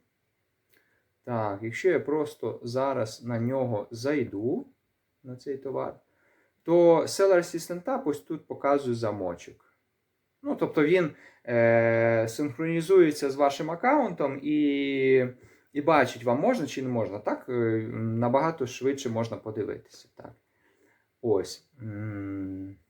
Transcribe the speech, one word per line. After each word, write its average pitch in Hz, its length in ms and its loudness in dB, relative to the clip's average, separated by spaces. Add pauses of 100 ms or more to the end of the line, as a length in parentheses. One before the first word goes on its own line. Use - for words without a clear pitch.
(1200)
Так, 107 380 -4
якщо 117 280 -2
я 147 100 2
просто 143 600 -6
зараз 123 640 -4
на 120 140 -4
нього 120 520 -2
зайду, 123 760 -4 (560)
на 127 140 -16
цей 135 220 -10
товар, 135 420 -8 (600)
то 170 400 6
Seller 196 340 4
Assistant 175 480 -4
App 262 200 -2
ось 147 160 -2
тут - 260 -12
показує 139 480 0
замочок. 101 840 -8 (680)
Ну, 277 140 -4
тобто 160 280 2
він, 165 260 4 (360)
е, 117 840 4
синхронізується 160 1000 2
з 135 60 -4
вашим 147 340 0
аккаунтом 170 720 0
і, 139 840 2 (460)
і 143 100 -4
бачить, 135 420 2
вам 123 160 2
можна 185 260 0
чи 135 160 -8
не 127 60 -4
можна. 107 300 -2
Так, 247 300 -6
е, 127 40 -6 (400)
набагато 120 760 0
швидше 135 420 -4
можна 113 280 -4
подивитися. - 800 -10
Так. - 180 -18 (880)
Ось. 98 460 -2 (140)
М, 98 920 -8 (140)